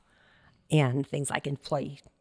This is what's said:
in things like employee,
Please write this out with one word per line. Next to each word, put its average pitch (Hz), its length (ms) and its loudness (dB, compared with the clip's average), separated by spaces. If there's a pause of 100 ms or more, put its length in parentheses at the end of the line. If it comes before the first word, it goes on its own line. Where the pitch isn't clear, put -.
(680)
in 139 340 4
things 143 260 -4
like 143 180 -4
employee, 139 520 -4 (220)